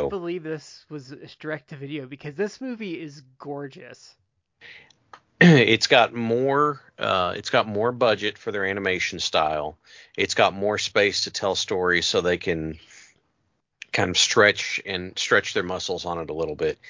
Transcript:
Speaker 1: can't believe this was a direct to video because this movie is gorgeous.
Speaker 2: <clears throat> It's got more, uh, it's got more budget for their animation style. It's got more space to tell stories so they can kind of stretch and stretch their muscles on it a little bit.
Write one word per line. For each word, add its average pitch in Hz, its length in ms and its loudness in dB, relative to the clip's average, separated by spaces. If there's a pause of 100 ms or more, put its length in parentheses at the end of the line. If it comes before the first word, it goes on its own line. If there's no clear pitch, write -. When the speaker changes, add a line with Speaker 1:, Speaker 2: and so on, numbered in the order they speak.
Speaker 1:
can't 143 80 -2
believe 175 340 -8
this 156 440 -12
was 139 220 -14
a - 160 -18 (140)
direct 151 300 -10
to 160 60 -14
video 139 300 -10
because 143 300 -14
this 202 240 -6
movie 220 400 -8
is 151 220 -14 (180)
gorgeous. 139 800 -14
Speaker 2:
<clears throat> - 40 -20 (1160)
It's 120 460 8
got 120 280 6
more, 135 680 0 (180)
uh, 95 380 0
it's - 140 -10
got 113 180 2
more 110 240 -2
budget 107 460 0
for - 120 -8
their 101 160 -2
animation 95 540 -2
style. 78 580 -2 (380)
It's 95 180 -2
got 98 180 4
more 101 260 -2
space - 440 0
to - 80 -6
tell 95 240 -2
stories 90 520 0
so - 140 2
they 87 180 0
can 80 400 -4 (1120)
kind 98 180 0
of 87 80 -2
stretch - 680 4
and 95 320 -8
stretch - 380 0
their 104 80 0
muscles 90 420 -6
on 85 140 -4
it 80 100 -8
a 78 60 -6
little 78 220 -4
bit. 78 220 -2 (120)